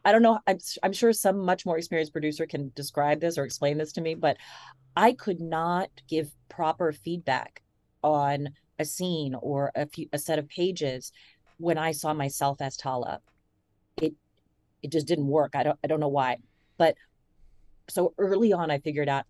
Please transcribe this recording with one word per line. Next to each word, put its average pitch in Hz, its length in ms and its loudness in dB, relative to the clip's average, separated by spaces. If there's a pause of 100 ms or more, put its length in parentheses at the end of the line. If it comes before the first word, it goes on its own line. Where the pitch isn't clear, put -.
I 202 80 6
don't 226 100 8
know. 226 240 6
I'm 190 100 2
s-, - 260 -12
I'm 190 100 2
sure 233 200 4
some 202 260 2
much 185 260 0
more 165 140 0
experienced 160 340 -2
producer 151 340 -4
can 143 280 -6
describe 147 460 0
this 165 180 -2
or 139 60 0
explain 147 340 -2
this 156 140 -4
to - 80 -6
me, 165 140 -2
but 160 220 2 (600)
I 220 160 6
could 190 280 -4
not 165 480 -2 (180)
give 156 240 -4 (180)
proper 160 440 0
feedback 165 680 -4 (400)
on 143 480 2 (280)
a 156 60 0
scene 156 500 -4
or 139 400 -2
a 143 120 -2
few, 147 260 -12
a 147 60 -4
set 156 200 -2
of 147 100 -6
pages 151 640 -4 (460)
when 165 200 0
I 160 140 0
saw 151 220 -4
myself 139 460 -2
as 135 160 -6
Tala. 127 440 -6 (800)
It, 156 140 -2 (680)
it 147 100 -10
just 151 160 0
didn't 151 180 0
work. 143 280 2
I 139 80 0
don't, 147 200 0
I - 40 -4
don't 156 140 0
know 147 80 0
why. 131 280 0 (400)
But 165 180 6 (920)
so 180 300 0
early 202 340 4
on, 170 180 0
I 143 80 0
figured 147 300 -2
out 139 220 0